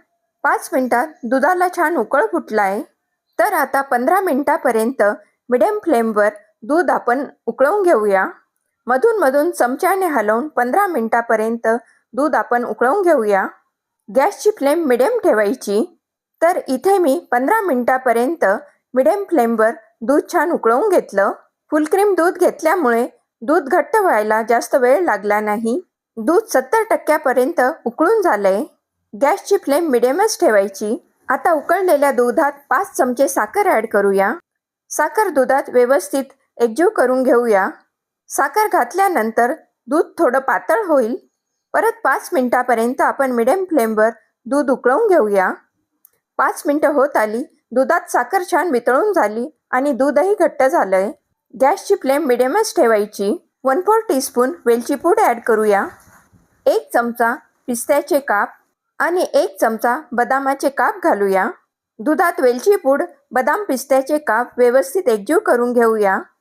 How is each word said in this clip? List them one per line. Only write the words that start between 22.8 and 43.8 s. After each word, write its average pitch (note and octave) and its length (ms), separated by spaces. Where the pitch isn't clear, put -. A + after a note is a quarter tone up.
दूध C#4 260
घट्ट - 280
व्हायला A3 460
जास्त A#3 320
वेळ C4+ 300
लागला G#3 360
नाही. A3+ 400
दूध D#4 280
सत्तर G#4+ 460
टक्क्यापर्यंत D4+ 720
उकळून F4 380
झालंय. G#3 400
गॅसची D#4 420
फ्लेम E4 340
मीडियमच C4+ 500
ठेवायची. G#3 560
आता E4+ 240
उकळलेल्या D#4+ 600
दुधात B3 400
पाच D#4+ 260
चमचे C4 320
साखर F4 380
ॲड A#3 200
करूया. G3+ 460
साखर D#4 380
दुधात C#4 400
व्यवस्थित C4 560
एकजीव A#3+ 300
करून C4 340
घेऊया. A#3+ 460
साखर G4+ 380
घातल्यानंतर C#4+ 840
दूध D4+ 300
थोडं C4+ 200
पातळ C#4 480
होईल. C4 300
परत A4 180
पाच D4 280
मिनिटापर्यंत B3 680
आपण C4+ 320
मीडियम B3+ 320
फ्लेमवर A3+ 460